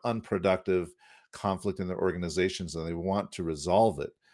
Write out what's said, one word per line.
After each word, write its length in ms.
unproductive 880
conflict 480
in 80
their 120
organizations 760
and 100
they 80
want 380
to 120
resolve 560
it, 100